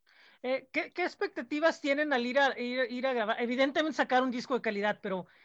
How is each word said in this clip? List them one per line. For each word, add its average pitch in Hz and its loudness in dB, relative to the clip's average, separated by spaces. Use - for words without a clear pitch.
Eh, 262 -4
¿qué, 320 -4
qué 349 -2
expectativas 311 0
tienen 285 0
al 240 2
ir 247 0
a, 269 2
ir, 247 -2
ir 247 -2
a 262 0
grabar? 226 0
Evidentemente 269 0
sacar 254 2
un 262 0
disco 247 -4
de 233 0
calidad, 208 -2
pero 185 -4